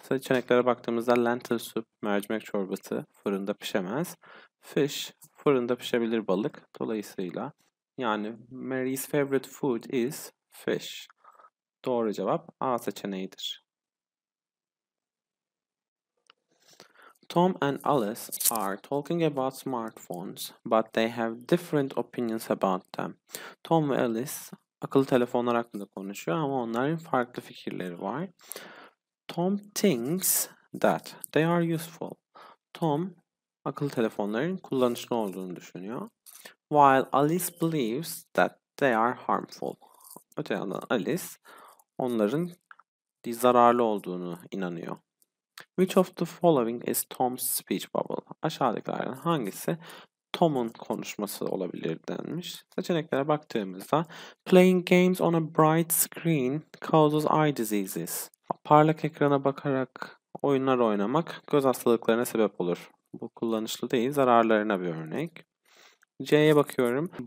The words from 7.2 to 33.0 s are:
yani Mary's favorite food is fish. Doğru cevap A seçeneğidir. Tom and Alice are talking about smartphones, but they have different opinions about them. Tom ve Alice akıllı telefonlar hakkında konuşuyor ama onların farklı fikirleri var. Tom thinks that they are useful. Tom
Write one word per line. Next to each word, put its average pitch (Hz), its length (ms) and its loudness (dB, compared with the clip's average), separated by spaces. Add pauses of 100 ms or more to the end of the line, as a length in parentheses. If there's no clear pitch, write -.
yani 107 380 -2 (140)
Mary's 131 580 -6
favorite 139 400 0
food 120 360 -4
is 131 480 -4 (180)
fish. - 580 -8 (760)
Doğru 117 280 0
cevap 107 360 -4 (120)
A 127 180 0
seçeneğidir. - 840 -8 (3750)
Tom 180 320 4
and 139 240 0
Alice 120 360 0 (300)
are 101 260 -2
talking 147 460 -4
about 135 320 -2
smartphones, 110 1000 -10 (120)
but 113 280 2
they 113 160 2
have 117 400 -6
different 151 500 0
opinions 113 520 -4
about 95 420 0
them. 90 220 -8 (480)
Tom 156 280 2
ve 120 100 0
Alice 120 320 -2 (480)
akıllı 135 260 2
telefonlar 120 500 2
hakkında 107 280 -4
konuşuyor 101 540 -6
ama 139 240 -2
onların 123 340 -2
farklı 131 460 -2
fikirleri - 580 -10
var. 123 280 -6 (1000)
Tom 190 300 -2 (160)
thinks 156 720 0 (320)
that 90 360 0 (160)
they 151 120 4
are 170 300 2
useful. 160 360 -10 (640)
Tom 165 400 -2 (500)